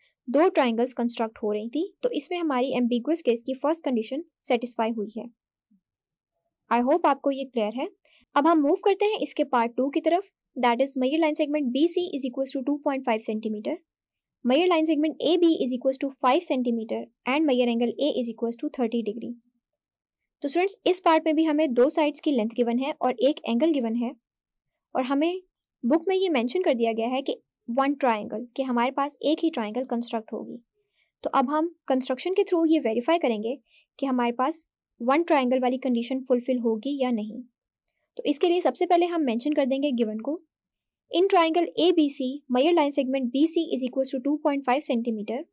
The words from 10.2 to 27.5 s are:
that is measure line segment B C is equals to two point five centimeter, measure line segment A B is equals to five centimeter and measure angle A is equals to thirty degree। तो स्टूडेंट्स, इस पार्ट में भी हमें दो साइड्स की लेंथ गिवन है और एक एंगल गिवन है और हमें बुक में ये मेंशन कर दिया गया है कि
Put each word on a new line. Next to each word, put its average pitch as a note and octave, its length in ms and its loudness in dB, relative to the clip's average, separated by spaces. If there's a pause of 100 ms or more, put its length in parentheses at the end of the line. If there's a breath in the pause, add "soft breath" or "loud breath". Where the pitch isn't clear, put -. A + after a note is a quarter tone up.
that A#3+ 300 2
is C#4 180 -6
measure D4 200 0
line D#4 180 0
segment D4 320 0
B C#4+ 220 4
C F4+ 100 -2 (120)
is C4 120 -6
equals C4 260 -4
to C4+ 140 -4
two D4 80 0 (100)
point C4+ 220 -2
five A3 180 -2
centimeter, G#3+ 480 -4 (720)
measure D4+ 240 4
line D#4+ 220 4
segment D4 400 0
A F4+ 60 4
B E4 140 6 (140)
is B3+ 120 -2
equals C4 280 -2
to C#4 80 -4 (120)
five C4+ 200 4
centimeter A#3 580 -2 (240)
and D4 240 2
measure B3 240 2
angle A#3 240 0
A C#4+ 220 0
is A#3 120 -4
equals A#3 300 -6
to D4+ 160 -6
thirty A#3 300 0
degree। A3+ 240 -8 (1080)
तो C#4+ 40 -2
स्टूडेंट्स, F4 380 0
इस F4 200 4
पार्ट D#4+ 200 4
में D#4+ 100 2
भी D#4+ 80 4
हमें D4+ 300 0
दो B3 160 4
साइड्स D4+ 300 0
की D#4 120 -2
लेंथ A3+ 240 0
गिवन A#3+ 240 0
है C4+ 220 -4
और A#3+ 200 0
एक D4 260 0
एंगल A#3 240 2
गिवन A#3 240 -2
है A#3+ 200 -4 (800)
और C4 100 0
हमें D#4+ 360 0 (420)
बुक D#4 240 2
में F#4+ 80 2
ये F#4+ 140 2
मेंशन C4 340 0
कर E4 100 4
दिया A3+ 200 0
गया A3+ 140 -2
है B3+ 140 -2
कि C#4 200 -6 (260)